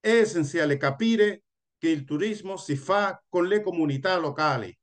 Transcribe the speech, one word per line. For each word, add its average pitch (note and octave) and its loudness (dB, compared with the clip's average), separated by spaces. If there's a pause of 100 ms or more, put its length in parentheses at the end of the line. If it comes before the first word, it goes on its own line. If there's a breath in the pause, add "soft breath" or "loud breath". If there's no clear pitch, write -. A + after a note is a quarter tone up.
È G#3+ -2
essenziale E3 2
capire G#3 0 (340)
che E3 0
il D3 -2
turismo F#3+ -4
si C#3+ -6
fa F#3+ 0
con F3 0
le G#3 2
comunità E3+ 0
locali C#3+ -2